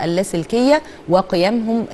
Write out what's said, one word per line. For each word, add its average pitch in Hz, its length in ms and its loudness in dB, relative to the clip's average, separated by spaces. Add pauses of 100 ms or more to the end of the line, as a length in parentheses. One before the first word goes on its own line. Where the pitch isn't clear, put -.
اللاسلكية، 196 800 0 (260)
وقيامهم 208 840 0